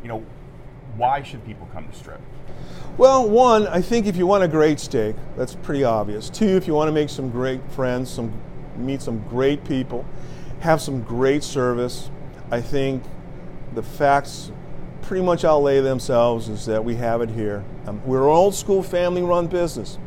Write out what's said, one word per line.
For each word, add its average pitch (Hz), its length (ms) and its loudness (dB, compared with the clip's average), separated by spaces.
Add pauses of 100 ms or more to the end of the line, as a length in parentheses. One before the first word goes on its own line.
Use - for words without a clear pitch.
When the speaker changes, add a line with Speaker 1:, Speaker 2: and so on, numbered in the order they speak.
Speaker 1:
you 117 60 -10
know, 113 140 -6 (720)
why 131 260 0
should 110 220 -12
people 104 260 -14
come 82 160 -10
to - 60 -10
Strip? - 260 -14 (760)
Speaker 2:
Well, 262 320 8
one, 226 380 8
I 175 140 0
think 226 240 2
if 196 120 0
you 180 100 4
want 196 160 6
a 175 40 4
great 156 320 4
steak, 110 360 0 (220)
that's 127 180 -4
pretty 131 280 -2
obvious. 107 460 0
Two, - 180 0
if 185 200 4
you 165 60 0
want 151 160 4
to - 20 0
make 151 180 2
some 131 200 -6
great 131 320 -2 (100)
friends, 127 380 -2
some, 113 240 -6 (440)
meet 135 240 -4
some 117 180 -4 (100)
great 135 340 0
people, 131 420 -4 (540)
have 160 220 2
some 135 220 -4
great 135 400 2
service, 123 680 -2 (420)
I 120 100 0
think 135 420 0 (720)
the 113 80 -4
facts - 680 0 (520)
pretty 185 200 -2
much 175 220 2
outlay 143 360 6
themselves 120 680 2
is 107 160 -6
that 110 180 0
we 117 120 -2
have 117 260 0
it 113 80 -2
here. 104 340 -4 (220)
Um, 104 200 -8
we're 131 180 2
an 143 120 6
old 196 200 6
school 196 280 0
family 175 400 0
run 175 240 2
business. 165 480 -2 (120)